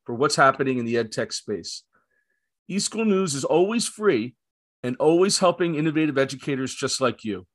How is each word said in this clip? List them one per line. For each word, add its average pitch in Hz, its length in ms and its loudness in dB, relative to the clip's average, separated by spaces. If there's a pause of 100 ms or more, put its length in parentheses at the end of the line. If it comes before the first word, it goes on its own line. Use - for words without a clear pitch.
for 120 80 -8
what's 143 220 0
happening 135 420 4
in 120 80 -4
the 117 120 0
ed 113 140 -2
tech 113 220 -6
space. - 500 -10 (840)
eSchool 214 380 -2
News 190 260 2
is 135 100 -6
always 196 440 2
free 139 480 0 (480)
and 123 140 -4
always 170 420 4
helping 175 360 2
innovative 151 420 0
educators 135 580 -4
just - 260 -4
like 120 220 -2
you. 98 320 -6